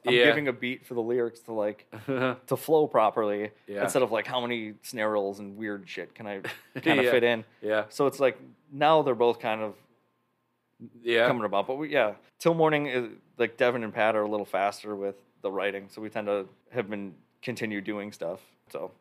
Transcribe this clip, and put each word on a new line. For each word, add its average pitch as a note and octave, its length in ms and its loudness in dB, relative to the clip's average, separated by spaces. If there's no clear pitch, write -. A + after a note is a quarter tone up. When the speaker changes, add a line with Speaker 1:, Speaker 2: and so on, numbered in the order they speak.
Speaker 1:
I'm B2 60 2
Speaker 2:
Yeah. A#2+ 120 6
Speaker 1:
giving C3+ 220 4
a B2+ 60 -2
beat B2 320 -8
for B2+ 80 -12
the A#2+ 80 -2
lyrics A#2 400 -2
to, A#2 120 -14
like, G#2 320 -4
Speaker 2:
<laughs> A2 100 -16
Speaker 1:
to B2+ 500 -2
flow D3+ 300 2
properly G#2+ 640 0
Speaker 2:
Yeah. G2+ 160 -4
Speaker 1:
instead B2+ 180 2
of, A2 100 2
like, G#2+ 140 -2
how B2+ 140 -4
many A#2 440 -6
snare A2 280 -2
rolls G2+ 280 -2
and G2+ 180 -14
weird G#2 320 -8
shit - 260 -12
can A2+ 120 -14
I G2+ 140 -8
Speaker 2:
<laughs> - 220 -14
Speaker 1:
kinda C#3+ 220 6
Speaker 2:
Yeah. B2 80 4
Speaker 1:
fit B2 120 4
in? A#2 200 2
Speaker 2:
Yeah. G#2+ 280 0
Speaker 1:
So C#3+ 180 0
it's B2+ 140 -2
like, C3 160 4
now D3+ 300 4
they're C3+ 140 2
both A#2 240 2
kind A2 220 -4
of G#2 140 -6
Speaker 2:
Yeah. A#2 240 4
Speaker 1:
coming B2 180 0
about. G2 220 0
But C3 80 -2
we, D3+ 140 -6
yeah, A#2 240 2
Till E3+ 140 2
Morning D#3 340 2
is, B2 220 -2
like, A#2 200 0
Devin B2 260 2
and G#2 100 -8
Pat A2 220 2
are G#2+ 80 2
a G#2+ 60 -2
little G#2 160 -4
faster G2+ 500 -2
with G2 200 -6
the G2 100 -4
writing, G2 380 -4
so - 120 -16
we G#2+ 80 -10
tend G#2+ 180 -6
to G2+ 200 -2
have A2 180 -4
been G2+ 260 -8
continue G#2+ 400 -6
doing G#2 300 -8
stuff. F#2+ 280 -8
So - 320 -10